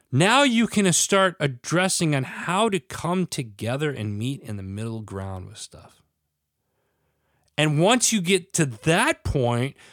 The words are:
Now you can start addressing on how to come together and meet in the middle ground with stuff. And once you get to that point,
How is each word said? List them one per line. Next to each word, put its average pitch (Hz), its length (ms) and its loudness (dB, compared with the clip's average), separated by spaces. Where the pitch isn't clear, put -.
Now 202 320 4
you 233 240 4
can 196 280 2
start 190 440 2
addressing 160 760 0
on 131 100 0
how 214 460 -2
to 190 100 -2
come 175 460 -4
together 123 640 -6
and 107 260 -6
meet 131 220 -6
in 107 160 -10
the 98 60 -10
middle 110 400 -8
ground 95 460 -10
with 104 100 -20
stuff. - 420 -20
And 151 220 2
once 226 320 4
you 220 100 2
get 180 320 0
to 170 100 2
that 165 580 0
point, 123 540 0